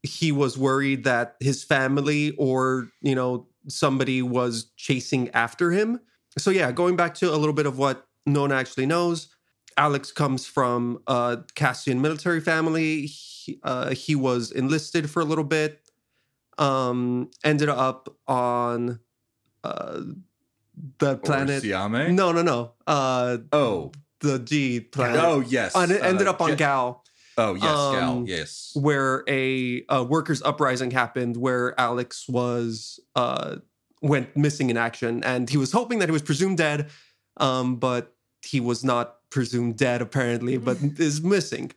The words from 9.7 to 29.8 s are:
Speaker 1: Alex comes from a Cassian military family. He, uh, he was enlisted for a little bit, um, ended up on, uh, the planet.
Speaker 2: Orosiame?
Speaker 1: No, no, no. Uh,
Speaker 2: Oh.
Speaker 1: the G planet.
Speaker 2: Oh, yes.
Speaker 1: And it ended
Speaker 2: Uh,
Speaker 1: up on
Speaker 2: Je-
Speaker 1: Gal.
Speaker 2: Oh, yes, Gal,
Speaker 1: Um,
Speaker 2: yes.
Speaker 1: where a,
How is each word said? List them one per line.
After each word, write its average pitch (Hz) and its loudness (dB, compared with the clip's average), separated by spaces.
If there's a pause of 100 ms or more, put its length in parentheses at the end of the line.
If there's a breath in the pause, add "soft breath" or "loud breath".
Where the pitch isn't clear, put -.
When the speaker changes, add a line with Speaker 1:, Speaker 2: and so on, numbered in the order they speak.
Speaker 1:
Alex 143 0
comes 135 -2
from 120 0
a 120 0 (160)
Cassian 127 0
military 156 0
family. 160 0
He, - -16
uh, 127 -4
he 135 -2
was 123 0
enlisted 151 -2
for 170 -2
a 165 0
little 156 0
bit, 151 -2 (760)
um, 123 0 (120)
ended 147 2
up 131 0 (120)
on, 120 -2 (640)
uh, - -8 (1000)
the 139 2
planet. 139 0
Speaker 2:
Orosiame? 107 0
Speaker 1:
No, 185 4
no, 170 2
no. 120 0 (140)
Uh, 127 0 (140)
Speaker 2:
Oh. 107 0 (280)
Speaker 1:
the 143 0
G 123 0
planet. 123 0
Speaker 2:
Oh, 160 4
yes. 120 0
Speaker 1:
And 180 4
it 202 2
ended 190 2
Speaker 2:
Uh, 196 4
Speaker 1:
up 185 -4
on 160 4
Speaker 2:
Je- 147 0
Speaker 1:
Gal. 135 0 (320 soft breath)
Speaker 2:
Oh, 104 2
yes, 98 -2
Gal, 143 2
Speaker 1:
Um, 123 -2
Speaker 2:
yes. 85 -8
Speaker 1:
where 135 2
a, 131 -2